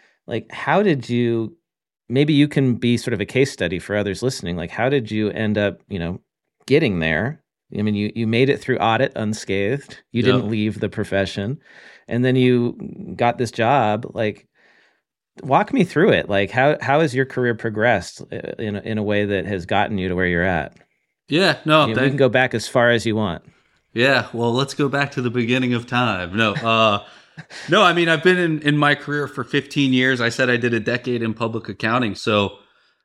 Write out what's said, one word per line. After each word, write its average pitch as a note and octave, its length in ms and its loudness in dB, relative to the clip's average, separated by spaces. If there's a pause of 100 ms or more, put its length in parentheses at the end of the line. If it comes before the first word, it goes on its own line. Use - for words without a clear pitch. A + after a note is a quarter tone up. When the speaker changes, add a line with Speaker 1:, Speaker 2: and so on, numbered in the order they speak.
(280)
Speaker 1:
Like, A2+ 240 -8
how E3 300 0
did D3+ 280 0
you, A#2 480 0 (500)
maybe D3 260 2
you C#3+ 140 4
can C3+ 280 2
be A#2+ 220 2
sort A#2 160 -4
of G2 60 -2
a G2+ 60 -2
case B2+ 260 0
study F2 280 -4
for G2 160 -4
others G2+ 280 -2
listening. F#2+ 320 -4
Like, F2 160 -8
how A2+ 160 -2
did C3+ 240 -2
you G#2+ 180 0
end G#2+ 280 -2
up, G2+ 320 -2
you G2 100 -6
know, E2+ 220 -6 (460)
getting B2+ 320 2
there? D#2+ 440 -2 (340)
I G#2 40 -4
mean, G#2+ 140 0
you, G#2 200 -2
you A2+ 120 -2
made A#2+ 220 4
it - 120 -2
through B2+ 160 -2
audit A2+ 380 2
unscathed. G#2+ 840 -4 (140)
You A#2 120 0
Speaker 2:
Yep. - 20 -2
Speaker 1:
didn't G#2 260 2
leave G#2+ 280 -2
the G#2+ 100 -2
profession. G2+ 680 -4 (480)
And A#2+ 160 0
then B2+ 120 2
you B2 800 0
got A#2+ 220 0
this A#2 140 -2
job. A2+ 600 2
Like, G#2+ 340 -4 (920)
walk D#3 320 0
me C4 100 4
through E3+ 280 2
it. F2 180 2
Like, G2 220 0
how, C3+ 300 2
how C3+ 200 2
has C3+ 140 0
your C3 100 0
career B2 300 -2
progressed, G#2+ 680 -2 (100)
uh, - 40 -8 (240)
in G#2 160 -4
a, G2+ 60 -6
in A2 160 -4
a G#2+ 60 -2
way G#2 220 2
that G2 200 -2
has F#2+ 200 -6
gotten G2+ 320 0
you F#2 100 -2
to F2+ 80 -4
where F2+ 120 0
you're F2 160 2
at? F2 340 -2 (520)
Speaker 2:
Yeah, E3 340 2
no, D#3 240 4
Speaker 1:
You - 0 -
know, - 0 -
we A2+ 80 -4
Speaker 2:
thank C3 160 2
Speaker 1:
can C#3 60 -2
go C3+ 100 6
back B2+ 260 2
as A2 140 -4
far A#2+ 220 4
as A#2 160 2
you A2 100 0
want. G2 280 -4 (500)
Speaker 2:
Yeah, B2 400 2
well, A#2 180 0
let's C3+ 220 0
go C#3+ 160 0
back C#3 240 -2
to C3+ 80 -4
the B2 80 -2
beginning B2 440 0
of A#2 140 -4
time. G2+ 480 -2
No, A2 200 2
uh, A2 500 2 (320)
<laughs> - 320 -14
no, F#3 120 4
I F3+ 120 6
mean, E3+ 160 2
I've D#3+ 120 2
been F#3 160 4
in, E3 260 0
in D3 140 2
my C#3+ 180 4
career D3 340 -6
for A#2+ 160 -8
fifteen C#3 480 0
years. B2+ 260 2
I A#2 80 0
said B2 220 0
I A#2+ 80 2
did A#2 160 0
a A2+ 80 0
decade A#2+ 420 -2
in A2+ 100 -2
public A2+ 360 -6
accounting. A2+ 460 -2
So G#2 420 0 (480)